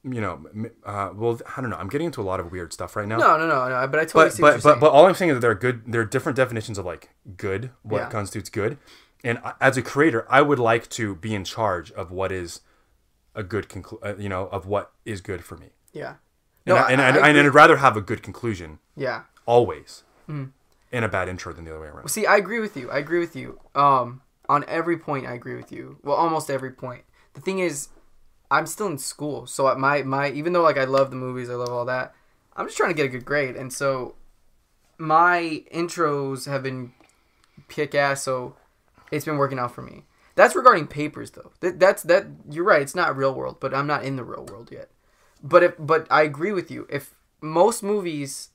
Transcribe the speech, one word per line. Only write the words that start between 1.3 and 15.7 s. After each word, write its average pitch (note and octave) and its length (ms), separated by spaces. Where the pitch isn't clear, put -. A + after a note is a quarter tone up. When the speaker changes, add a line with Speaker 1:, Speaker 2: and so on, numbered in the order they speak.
Speaker 1:
I C3+ 40
don't B2 100
know. E2+ 60
I'm F#2 120
getting D3 180
into D3 140
a G2+ 40
lot F#2 160
of E2+ 100
weird F2 220
stuff - 240
right G#2 100
now. A2 120
Speaker 2:
No, E3+ 180
no, D#3+ 100
no, C3 220
no. B2+ 180
But D3+ 140
I D#3+ 40
totally D#3+ 220
Speaker 1:
But, - 60
Speaker 2:
see - 100
what D3 60
Speaker 1:
but, D3 40
Speaker 2:
you're - 40
Speaker 1:
but, - 60
Speaker 2:
saying. C#3+ 180
Speaker 1:
but D3 120
all D3+ 140
I'm F3+ 80
saying F3 180
is B2+ 40
that A#2 40
there A#2+ 100
are G#2+ 40
good, A#2+ 280
there A#2 80
are A2 60
different C3 300
definitions A#2 420
of, F2+ 80
like, E2 240
good, G#2 340
what G#2+ 160
Speaker 2:
Yeah. A2+ 100
Speaker 1:
constitutes G#2 400
good. A#2 300
And A#2+ 220
I, A#2+ 160
as C3 160
a A#2+ 60
creator, C#3 480
I C3 100
would C#3+ 180
like A#2 320
to G#2 260
be A2 180
in F#2+ 100
charge F#2+ 480
of F#2 180
what F#2+ 220
is F2 280
a A2 80
good G2 260
conclu-, - 340
uh, G2+ 160
you G2+ 120
know, F#2+ 180
of F#2+ 180
what G2+ 260
is G2+ 160
good F2 240
for E2 140
me. D#2+ 100